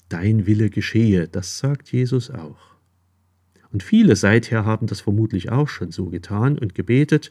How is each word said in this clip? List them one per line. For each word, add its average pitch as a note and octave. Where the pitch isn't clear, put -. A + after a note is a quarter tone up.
„Dein G2
Wille G#2+
geschehe“, G#2
das -
sagt C#3
Jesus B2+
auch. -
Und G2+
viele G#3+
seither A2+
haben A2
das A2
vermutlich G#2
auch C#3+
schon E2
so F#2
getan G#2
und G#2
gebetet: C#3+